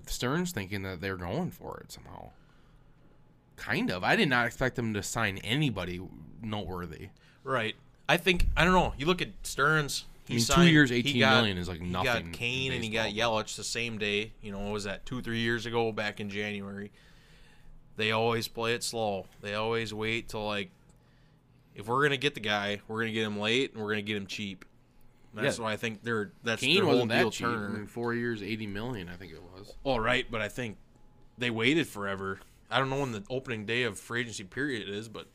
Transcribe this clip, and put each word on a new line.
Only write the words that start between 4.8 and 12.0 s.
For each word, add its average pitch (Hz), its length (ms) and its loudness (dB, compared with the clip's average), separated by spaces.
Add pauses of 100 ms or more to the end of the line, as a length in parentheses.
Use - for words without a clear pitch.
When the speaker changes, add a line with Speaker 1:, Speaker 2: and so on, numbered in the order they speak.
Speaker 1:
to 101 80 0
sign 101 360 -2
anybody 98 600 0 (420)
noteworthy. 92 680 -6 (340)
Speaker 2:
Right. 117 320 0 (340)
I 156 80 6
think, 175 300 4 (100)
I 151 80 6
don't 180 80 8
know. 160 240 6
You 135 100 -4
look 175 140 4
at 120 100 -4 (120)
Stearns, 147 640 0 (220)
he - 80 -2
Speaker 1:
I - 20 2
mean, 117 100 4
two 143 60 2
Speaker 2:
signed, 135 180 10
Speaker 1:
years, 147 200 10
Speaker 2:
he 120 120 4
got, 123 60 0
Speaker 1:
eighteen 127 140 2
million 120 360 6
is, 87 100 -2
like, 85 120 -6
Speaker 2:
he 87 60 -6
Speaker 1:
nothing 90 180 0